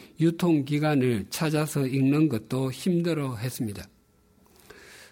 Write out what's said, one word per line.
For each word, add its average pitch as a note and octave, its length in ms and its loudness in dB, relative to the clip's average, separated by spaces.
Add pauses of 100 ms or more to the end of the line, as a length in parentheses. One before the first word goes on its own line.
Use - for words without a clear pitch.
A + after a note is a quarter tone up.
(200)
유통기간을 D3 1120 2
찾아서 D3+ 560 -2
읽는 C#3 440 2
것도 C3 420 -4
힘들어했습니다. C3 1160 -4 (1200)